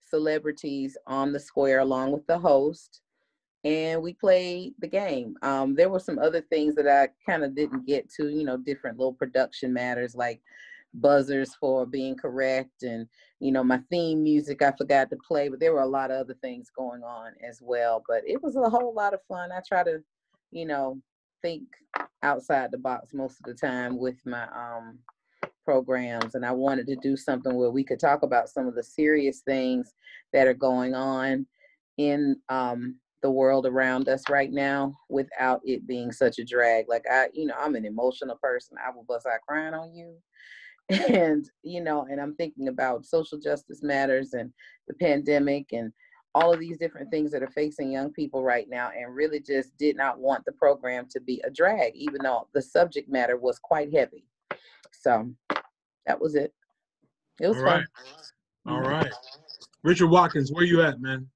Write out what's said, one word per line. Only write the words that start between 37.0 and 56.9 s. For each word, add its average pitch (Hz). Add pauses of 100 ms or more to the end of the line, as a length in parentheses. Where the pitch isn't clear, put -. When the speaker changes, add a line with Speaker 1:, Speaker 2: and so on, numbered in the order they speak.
Speaker 1:
I, 131
you 156
know, 131
I'm 143
an 110
emotional 120
person. 123
I 127
will 120
bust 120
out 113
crying 156
on 165
you. 170 (760)
<laughs> 196
And, 160 (140)
you 175
know, 147
and 139
I'm 143
thinking 151
about 127
social 160
justice 147
matters 135
and 123 (360)
the -
pandemic 143
and 113 (400)
all 165
of 165
these 165
different 160
things 151
that 135
are 135
facing 151
young 135
people 139
right 120
now, 123
and 123
really 151
just 139
did 147
not 135
want 131
the -
program 127
to 131
be 127
a 131
drag, 165
even 139
though 123
the 143
subject 165
matter 123
was 120
quite 147
heavy. 139 (640)
So 120 (760)
that -
was 156
it. 147 (840)